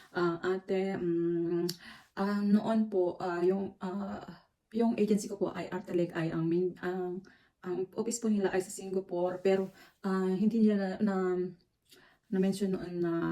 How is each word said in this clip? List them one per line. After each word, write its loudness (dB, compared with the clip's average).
Ah, 0
ate, -2
mm, 0
ah, 0
noon 2
po, 0
ah, -2
yung, 0
ah, -6
yung 4
agency 2
ko -8
po -2
ay -8
Arteleg -2
ay 0
ang 0
main, 2
ang, -4
ang -4
office -4
po 2
nila 2
ay 0
sa -12
Singapore, -4
pero, 2
ah, 2
hindi 4
nila 4
na, -2
na, 2
na-mention 2
noon -4
na 0